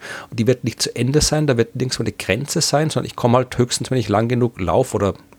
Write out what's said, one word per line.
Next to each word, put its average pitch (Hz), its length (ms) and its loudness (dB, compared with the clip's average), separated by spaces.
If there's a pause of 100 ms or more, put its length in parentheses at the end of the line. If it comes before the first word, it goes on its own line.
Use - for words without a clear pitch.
(320)
Die 113 140 -2
wird 123 180 2
nicht - 200 -4
zu - 120 -4
Ende 131 260 2
sein, 151 260 2
da 127 100 2
wird 113 180 0
nirgends 127 240 -4
eine 113 120 -2
Grenze 127 500 -2
sein, 135 300 0
sondern - 160 -2
ich - 80 -14
komme 120 220 4
halt 127 200 -2
höchstens, 123 320 0
wenn 131 80 0
ich 107 120 -2
lang 107 180 2
genug 120 340 0
laufe 92 340 0
oder 95 200 0 (240)